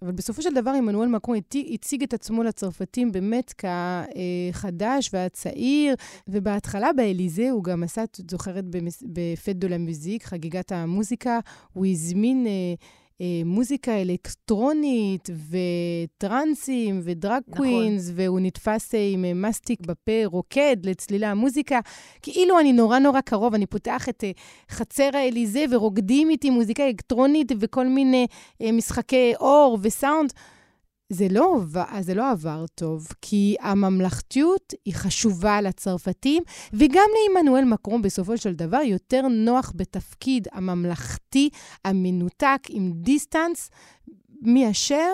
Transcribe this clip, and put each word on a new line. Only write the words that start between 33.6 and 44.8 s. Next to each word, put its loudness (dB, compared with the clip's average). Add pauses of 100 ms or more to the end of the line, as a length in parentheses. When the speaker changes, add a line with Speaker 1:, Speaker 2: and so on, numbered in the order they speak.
Speaker 1:
הממלכתיות 0 (120)
היא -6
חשובה 0
לצרפתים, -2 (300)
וגם 6
לעמנואל 6
מקרון 0
בסופו -2
של -4
דבר -2
יותר 0
נוח 2
בתפקיד -4
הממלכתי, -2 (340)
המנותק, 0
עם -4
דיסטנס, -2 (720)
מאשר 2